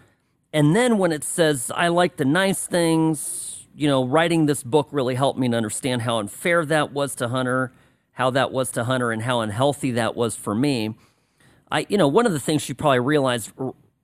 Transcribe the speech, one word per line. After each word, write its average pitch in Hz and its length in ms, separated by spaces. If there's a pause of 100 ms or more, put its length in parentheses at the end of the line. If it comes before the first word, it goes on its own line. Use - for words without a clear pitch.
(540)
And 151 200
then 233 220
when 180 160
it 147 120
says, 151 500
"I 170 140
like 175 280
the 147 80
nice 180 420
things," 160 1080
you 147 140
know, 131 160
"Writing 160 420
this 143 160
book 131 300
really 127 240
helped 135 220
me 127 100
to 117 80
understand 117 460
how 117 160
unfair 170 460
that 147 280
was 139 240
to 123 120
Hunter, 127 440 (400)
how 127 180
that 127 200
was 127 220
to 120 120
Hunter, 123 280
and 110 100
how 123 180
unhealthy 127 520
that 110 240
was 113 180
for 104 200
me." 113 420 (760)
I, 147 180
you 208 100
know, 156 100
one 220 180
of 196 60
the 143 80
things 156 220
she 139 120
probably 135 260
realized 131 580
r-, 131 160 (300)